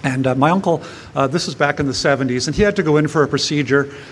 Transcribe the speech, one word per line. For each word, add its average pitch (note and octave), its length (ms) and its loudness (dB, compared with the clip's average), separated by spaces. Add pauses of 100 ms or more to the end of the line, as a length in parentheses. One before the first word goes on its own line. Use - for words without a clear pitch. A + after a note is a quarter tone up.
And, C3 240 0
uh, B2+ 60 2
my C#3 160 4
uncle, F3 300 0 (340)
uh, C3+ 120 2
this D3+ 180 -2
was D3 100 -8
back C#3+ 240 0
in D3 80 -2
the C3 60 -2
seventies, B2+ 540 0
and D3+ 100 -4
he G3+ 60 2
had G3+ 140 2
to G3 60 0
go D#3 140 2
in D3+ 100 2
for D3+ 160 0
a C3 60 2
procedure, C#3 640 0 (200)